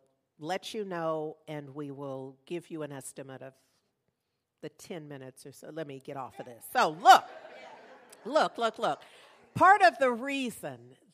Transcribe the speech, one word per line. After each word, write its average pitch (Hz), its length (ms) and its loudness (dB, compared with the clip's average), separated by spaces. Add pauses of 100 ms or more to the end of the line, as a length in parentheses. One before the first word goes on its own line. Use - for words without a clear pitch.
(380)
let 175 360 -6
you 214 100 -6
know, 160 540 -4 (100)
and 147 260 -10
we 147 160 -8
will 135 540 -10
give 170 260 -10
you 156 120 -8
an 143 100 -8
estimate 131 500 -14
of 131 120 -18 (1080)
the 156 80 -10
ten 160 360 -14
minutes 131 400 -16
or 135 60 -18
so. - 200 -18
Let 156 140 -8
me 135 180 -14
get 139 120 -10
off 123 240 -10
of 110 60 -14
this. 120 260 -20
So 185 300 2
look, 359 220 10 (1000)
look, 233 340 2
look, 226 200 -4
look. 175 240 -2 (520)
Part 392 280 8
of 330 160 6
the 262 120 4
reason 240 680 -6 (360)